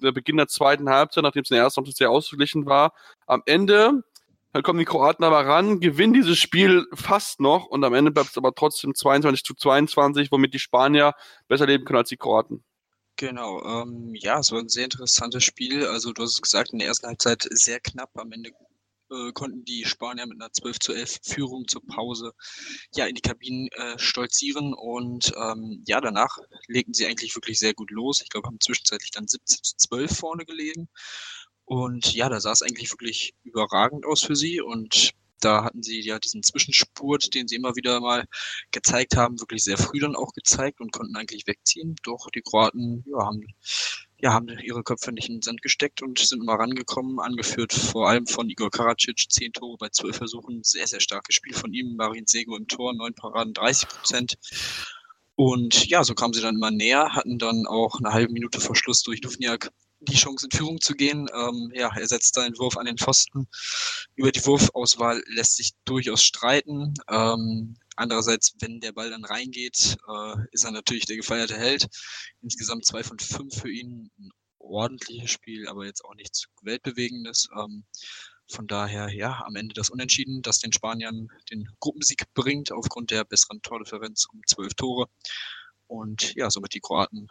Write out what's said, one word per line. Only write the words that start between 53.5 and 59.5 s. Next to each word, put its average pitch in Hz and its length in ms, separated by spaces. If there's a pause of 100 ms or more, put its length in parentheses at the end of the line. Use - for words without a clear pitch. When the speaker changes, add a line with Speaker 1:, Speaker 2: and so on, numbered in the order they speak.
Speaker 2:
dreißig 113 360
Prozent. - 440 (1000)
Und 123 520
ja, 170 160
so 117 120
kamen 117 180
sie 113 80
dann 113 140
immer 110 160
näher, 123 420
hatten 123 240
dann 113 300
auch 110 320
eine 107 120
halbe 117 220
Minute 117 260
vor 107 160
Schluss - 280
durch 113 180
Duvniak 123 480 (300)